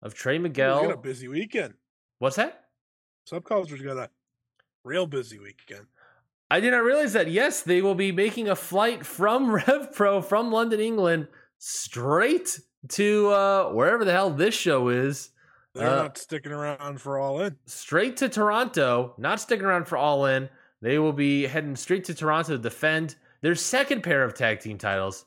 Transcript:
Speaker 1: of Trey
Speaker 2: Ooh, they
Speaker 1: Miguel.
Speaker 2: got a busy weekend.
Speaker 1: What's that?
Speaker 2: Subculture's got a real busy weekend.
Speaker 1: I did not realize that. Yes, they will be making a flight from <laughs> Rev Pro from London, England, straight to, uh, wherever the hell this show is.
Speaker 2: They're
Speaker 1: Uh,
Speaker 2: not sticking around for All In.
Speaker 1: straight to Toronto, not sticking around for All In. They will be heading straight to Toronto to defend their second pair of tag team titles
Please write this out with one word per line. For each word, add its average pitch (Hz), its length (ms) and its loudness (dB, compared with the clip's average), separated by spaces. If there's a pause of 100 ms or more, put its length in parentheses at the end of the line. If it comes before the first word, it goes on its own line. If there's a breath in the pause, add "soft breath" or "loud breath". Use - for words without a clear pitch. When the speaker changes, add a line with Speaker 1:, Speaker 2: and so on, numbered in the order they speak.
Speaker 1:
of 113 120 -14
Trey 135 220 -2
Speaker 2:
Ooh, - 20 -2
they 175 60 -4
Speaker 1:
Miguel. 135 380 2
Speaker 2:
got 170 120 0
a - 20 -14
busy 127 320 -12
weekend. 165 460 -6 (440)
Speaker 1:
What's 131 180 0
that? 269 280 -2 (680)
Speaker 2:
Subculture's 170 520 -4
got 135 140 -8
a 123 140 -10 (760)
real 170 220 -2
busy 117 320 -8
weekend. 101 480 -20 (640 soft breath)
Speaker 1:
I 165 100 4
did 247 120 2
not 240 100 4
realize 262 300 2
that. 175 180 2
Yes, 220 320 0
they 180 180 4
will 196 140 2
be 196 180 0
making 214 360 0
a 185 80 2
flight 208 500 -2
from 233 440 2
<laughs> 220 40 2
Rev 262 400 2
Pro 202 260 4
from 220 300 0
London, 226 300 0
England, 180 480 0 (300 soft breath)
straight 165 1000 0 (300)
to, 208 400 2
uh, 196 440 2
wherever 180 320 2
the 185 80 4
hell 190 180 4
this 170 240 2
show 131 340 2
is. 131 420 0 (440 soft breath)
Speaker 2:
They're 117 140 -2
Speaker 1:
Uh, 135 140 2
Speaker 2:
not 135 160 -8
sticking 151 320 -10
around 147 500 -8
for 139 180 -4
All 139 220 -2
In. 190 160 -4 (100)
Speaker 1:
straight 226 500 -2
to 262 120 0
Toronto, 175 880 2
not 165 200 -2
sticking 208 260 -2
around 180 220 2
for 160 100 -4
All 139 300 2
In. 135 220 0 (340 soft breath)
They 127 160 2
will 151 140 2
be 143 340 2
heading 143 300 -4
straight 185 300 -2
to 170 80 -6
Toronto 156 420 -2
to - 20 -4
defend 156 560 -2 (280 soft breath)
their 165 120 2
second 262 480 0
pair 143 220 2
of 113 100 -4
tag 110 260 0
team 107 180 -12
titles 98 480 -4